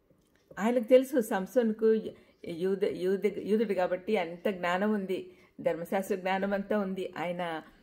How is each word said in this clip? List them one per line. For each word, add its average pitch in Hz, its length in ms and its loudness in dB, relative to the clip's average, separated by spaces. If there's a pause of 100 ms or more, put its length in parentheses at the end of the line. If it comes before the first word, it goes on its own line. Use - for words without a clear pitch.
(600)
ఆయనకు 240 240 2
తెలుసు, 262 380 6
సంసోనుకు 220 800 2 (460)
యూద-, 185 400 -2
యూద-, 185 540 -2
యూదుడు 208 340 0
కాబట్టి 185 440 0
అంత 175 320 -4
జ్ఞానం 185 440 0
ఉంది, 190 360 -4 (320)
ధర్మశాస్త్ర 175 540 -2
జ్ఞానం 190 380 -2
అంతా 202 260 -2
ఉంది. 190 380 -4
ఆయన, 170 440 -4 (220)